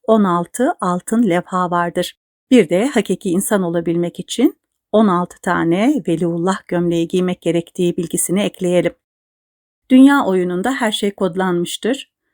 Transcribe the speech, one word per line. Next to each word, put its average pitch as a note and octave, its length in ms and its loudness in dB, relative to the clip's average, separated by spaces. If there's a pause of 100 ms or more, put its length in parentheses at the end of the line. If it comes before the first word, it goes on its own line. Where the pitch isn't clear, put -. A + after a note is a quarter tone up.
on A3 180 4
altı F#3 560 -2
altın F#3+ 420 -2
levha F3+ 480 -2
vardır. F3 480 -4 (320)
Bir A3 180 4
de F#3+ 180 0
hakiki G3+ 440 -2
insan G3 320 0
olabilmek E3+ 580 -4
için - 380 -2 (340)
on G#3+ 160 4
altı F3 320 -2
tane F3+ 680 0
Veliullah E3+ 600 -2
gömleği E3+ 400 0
giymek F3+ 340 -2
gerektiği E3+ 540 -2
bilgisini F3 460 -2
ekleyelim. F3 500 -2 (1000)
Dünya C4+ 340 6
oyununda F#3 480 -2
her A#3+ 200 -2
şey G#3 180 -2
kodlanmıştır. F#3 1000 -4 (220)